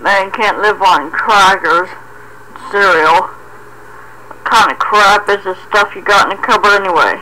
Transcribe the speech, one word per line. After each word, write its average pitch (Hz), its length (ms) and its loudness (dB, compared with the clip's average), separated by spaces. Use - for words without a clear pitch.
Man 196 300 0
can't 202 280 -2
live 202 240 -2
on 165 280 2
crackers, 185 760 0
cereal. 175 580 2
What - 160 -20
kind 160 280 2
of 127 60 -8
crap 202 500 2
is 202 160 -2
this 185 140 -8
stuff - 260 -2
you 190 80 -16
got 196 280 0
in 196 60 -8
the - 60 -12
cupboard 208 380 0
anyway? 190 420 -2